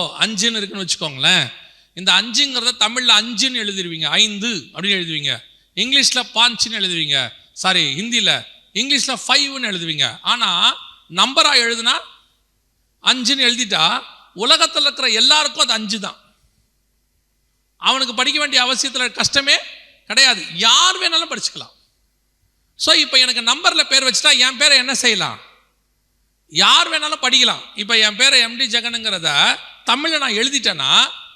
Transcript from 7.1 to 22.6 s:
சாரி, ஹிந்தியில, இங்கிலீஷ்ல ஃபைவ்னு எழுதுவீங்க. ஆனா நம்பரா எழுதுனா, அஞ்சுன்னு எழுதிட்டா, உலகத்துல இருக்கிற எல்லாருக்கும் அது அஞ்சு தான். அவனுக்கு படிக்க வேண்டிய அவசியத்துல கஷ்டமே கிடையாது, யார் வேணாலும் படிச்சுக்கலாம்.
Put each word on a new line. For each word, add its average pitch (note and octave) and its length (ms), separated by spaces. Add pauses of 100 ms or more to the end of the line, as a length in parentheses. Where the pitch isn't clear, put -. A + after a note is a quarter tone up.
சாரி, F3+ 300 (100)
ஹிந்தியில, G#3+ 380 (420)
இங்கிலீஷ்ல C4 440
ஃபைவ்னு C4+ 540
எழுதுவீங்க. D#3+ 360 (140)
ஆனா G#3+ 280 (600)
நம்பரா C4+ 480
எழுதுனா, A#3 380 (1080)
அஞ்சுன்னு B3+ 440
எழுதிட்டா, A3+ 380 (500)
உலகத்துல D#4 500
இருக்கிற C4+ 220
எல்லாருக்கும் C#4 560
அது A#3+ 100
அஞ்சு A3 260
தான். F#3 180 (1600)
அவனுக்கு B3 320
படிக்க C4+ 260
வேண்டிய C4+ 220
அவசியத்துல B3+ 500
கஷ்டமே C#4 440 (520)
கிடையாது, A#3 340 (120)
யார் C#4+ 460
வேணாலும் E4 320
படிச்சுக்கலாம். F3+ 420 (1040)